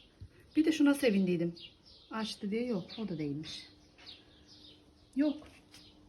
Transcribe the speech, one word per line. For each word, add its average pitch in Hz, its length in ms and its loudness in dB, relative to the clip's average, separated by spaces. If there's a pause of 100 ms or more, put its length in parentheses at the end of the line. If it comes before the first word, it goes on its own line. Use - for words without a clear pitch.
(560)
Bir 311 80 6
de 320 80 4
şuna 285 220 6
sevindiydim. 180 600 2 (560)
Açtı 220 400 -6
diye 233 160 -2
yok. 202 180 -2 (140)
O 214 100 -6
da 170 100 -6
değilmiş. 147 480 -6 (1500)
Yok. 285 320 0 (600)